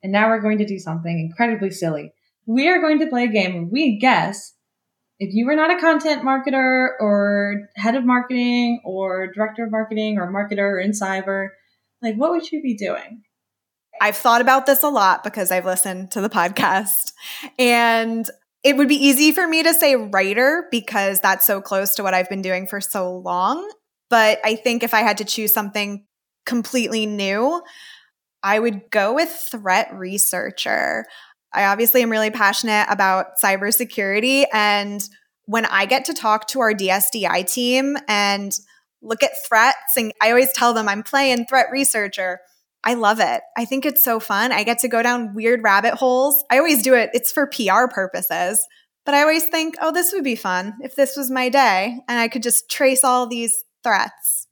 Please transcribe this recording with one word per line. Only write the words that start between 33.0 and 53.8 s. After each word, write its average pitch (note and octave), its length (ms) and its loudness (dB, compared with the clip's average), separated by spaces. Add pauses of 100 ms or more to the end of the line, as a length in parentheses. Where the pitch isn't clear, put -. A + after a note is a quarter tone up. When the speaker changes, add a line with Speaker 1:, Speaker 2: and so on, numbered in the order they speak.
Speaker 2:
cybersecurity, G#3 1080 0
and G#3 560 0 (380)
when A3 200 -2
I G3 200 0
get C4 200 0
to E4+ 80 -6
talk G#3+ 340 -2
to C4+ 140 -4
our G#3+ 120 2
D G3 160 -2
S G3 220 0
D G3 160 -4
I F3+ 160 0
team B3+ 540 0 (100)
and G3+ 440 0 (500)
look A3 200 -4
at C4 100 2 (140)
threats, - 520 2
and A3 240 -4
I A3 80 4
always C4 240 4
tell A#3+ 200 2
them A3 140 0
I'm G3+ 160 -2
playing C4 420 0
threat C4 260 4
researcher. G3+ 680 -2 (440)
I A#3+ 120 0
love A3 240 2
it. C#3 240 0 (120)
I A#3 100 -2
think C4+ 200 -4
it's D4 180 0
so A3+ 160 0
fun. A3 320 -2
I G#3 120 0
get A#3 160 0
to C4 80 0
go A#3 160 0
down A#3+ 320 -2
weird A3+ 260 0
rabbit G3+ 320 4
holes. C4 560 2
I B3 80 6
always C#4+ 240 4
do B3+ 140 6
it. A3+ 180 2
It's - 180 -2
for - 140 0
P G#3 240 -4
R A3+ 180 4
purposes. F#3 800 -4 (400)
But C#4+ 80 0
I C#4+ 80 6
always D#4+ 240 2
think, D#4+ 360 -2
"Oh, D#4+ 100 0
this F4 220 -2
would F#4 100 -4
be B3+ 120 -2
fun F#3+ 460 -4
if C4+ 140 -12
this C4+ 200 2
was C#4 140 -6
my B3+ 200 -2
day A#3 580 2
and A#3+ 120 -2
I A#3 80 0
could A#3 160 -6
just - 280 -2
trace C4 320 2
all B3 240 2
these A#3 360 -4 (200)